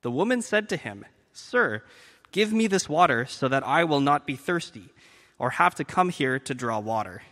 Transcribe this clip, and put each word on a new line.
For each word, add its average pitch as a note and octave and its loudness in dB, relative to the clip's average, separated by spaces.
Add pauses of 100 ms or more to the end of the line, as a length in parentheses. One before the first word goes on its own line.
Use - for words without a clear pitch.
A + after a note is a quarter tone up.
The B2 -6
woman A3 0
said G#3+ -2
to F#3+ -4
him, G2+ -10 (280)
"Sir, D3+ -2 (480)
give G#3 0
me A3 2
this F#3+ 0
water D3 4
so - -2
that C3+ 0
I D3+ 2
will D3+ 2
not C#3+ 2
be C#3+ -6
thirsty E3 -6 (480)
or B2+ 0
have F3 2
to C#3+ -4
come F#3 0
here C3 -2
to C3 -8
draw A#2 -4
water." G#2 -4 (100)